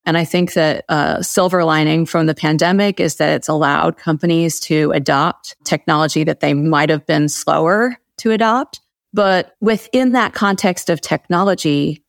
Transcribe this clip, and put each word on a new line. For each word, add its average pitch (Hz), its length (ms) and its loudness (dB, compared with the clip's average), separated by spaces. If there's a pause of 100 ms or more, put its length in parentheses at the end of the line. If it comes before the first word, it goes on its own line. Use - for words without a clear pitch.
And 165 100 2
I 170 80 0
think 180 280 0
that 156 360 0
a 156 360 -2
silver 180 400 0
lining 156 420 2
from 160 200 0
the 156 80 0
pandemic 180 640 0
is 170 160 -2
that 151 180 0
it's 143 140 -4
allowed 156 480 0
companies 165 640 0
to 156 320 0
adopt 147 720 -2
technology 156 600 0
that 156 160 -2
they 147 140 2
might 151 360 2
have 151 160 -2
been 151 220 0
slower 180 720 0 (200)
to 226 120 -2
adopt. 226 500 -2 (320)
But 190 480 0
within 233 520 0
that 233 220 0
context 190 560 0
of 160 100 0
technology, 160 1080 -2